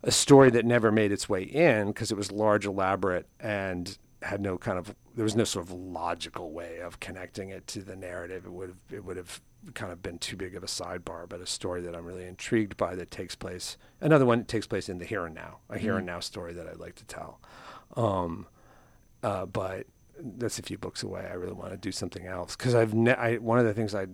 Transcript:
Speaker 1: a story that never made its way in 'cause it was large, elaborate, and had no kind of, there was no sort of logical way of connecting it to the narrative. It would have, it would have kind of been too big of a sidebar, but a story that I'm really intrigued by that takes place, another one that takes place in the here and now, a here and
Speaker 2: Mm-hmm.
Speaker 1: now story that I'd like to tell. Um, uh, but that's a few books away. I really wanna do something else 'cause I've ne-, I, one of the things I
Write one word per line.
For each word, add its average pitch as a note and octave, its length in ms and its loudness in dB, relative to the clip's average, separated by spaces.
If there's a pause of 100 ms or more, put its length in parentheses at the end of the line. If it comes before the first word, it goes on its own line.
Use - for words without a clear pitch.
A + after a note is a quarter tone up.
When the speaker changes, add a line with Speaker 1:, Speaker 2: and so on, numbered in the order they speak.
Speaker 1:
a - 80 0
story C3+ 400 12
that A#2 140 4
never A#2 260 6
made G#2+ 220 4
its - 160 -4
way F#2+ 160 0
in A2 480 4
'cause G#2+ 180 -4
it G#2+ 60 0
was G2 160 -6
large, G#2 340 4
elaborate, F#2+ 600 0 (120)
and F#2+ 580 -4 (260)
had G2+ 180 -6
no F#2+ 180 -2
kind G2+ 200 -2
of, F2+ 160 -10 (200)
there A2+ 100 -2
was G#2+ 120 2
no A2+ 80 6
sort F2+ 220 -4
of F#2 60 -12
logical E2+ 800 -6
way E2+ 280 -10
of F2 180 -12
connecting F#2 520 -10
it F#2+ 180 -14
to G#2 140 -10
the F#2+ 120 -12
narrative. F2+ 500 -10
It F#2+ 80 -14
would F2+ 180 -10
have, F#2 80 -18 (120)
it F#2+ 140 -12
would F2+ 120 -10
have F2+ 240 -14 (340)
kind G2 180 -8
of F2 100 -14
been F2 160 -8
too - 180 -8
big F#2 200 -8
of F2+ 80 -12
a - 20 -8
sidebar, F2 640 -8
but F#2 120 -10
a F2+ 60 -12
story F2+ 360 -4
that F2 120 -8
I'm E2+ 120 -10
really F#2 200 -10
intrigued F#2+ 500 0
by F2+ 200 -2
that F2 160 -8
takes - 240 -10
place, - 400 -10 (240)
another C#3+ 260 8
one A#2 120 6
that A#2+ 100 -4
takes G#2+ 180 -2
place F#2+ 220 -4
in F2+ 100 -6
the F2 60 -8
here F#2 220 -4
and D#2+ 80 -10
now, D#2+ 240 -14 (120)
a G#2+ 80 -8
here G#2+ 180 0
and F#2 40 0
Speaker 2:
Mm-hmm. F2 160 -6
Speaker 1:
now E2+ 40 -8
story F2 340 -10
that E2+ 120 -12
I'd E2 120 -14
like F2 180 -14
to - 80 -20
tell. D#2+ 360 -14 (560)
Um, F#2+ 500 0 (800)
uh, G2 220 -2
but F#2+ 400 -6 (320)
that's A#2+ 400 -6
a - 40 -10
few - 140 -8
books - 280 -8
away. F#2 260 -8
I F#2 40 -10
really F#2 180 -6
wanna F#2 240 -10
do F#2 160 -6
something F2+ 340 -8
else F2+ 300 -8
'cause B2+ 180 2
I've A2+ 180 6
ne-, A2+ 220 6
I, A#2+ 220 0
one A#2 240 4
of B2 40 6
the G#2+ 80 4
things G#2 220 -2
I G2 200 -2